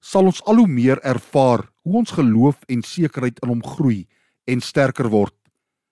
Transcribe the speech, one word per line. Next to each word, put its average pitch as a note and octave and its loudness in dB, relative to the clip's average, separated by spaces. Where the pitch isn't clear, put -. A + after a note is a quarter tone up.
sal F#3+ 2
ons - -6
al A3+ 4
hoe G3 4
meer B2+ 0
ervaar B2+ 0
hoe F#3+ -2
ons - -4
geloof B2+ 2
en A#2+ -6
sekerheid C3+ -6
in B2 -6
hom A#2+ -4
groei B2+ -2
en B2+ -4
sterker C3 -2
word. G#2 0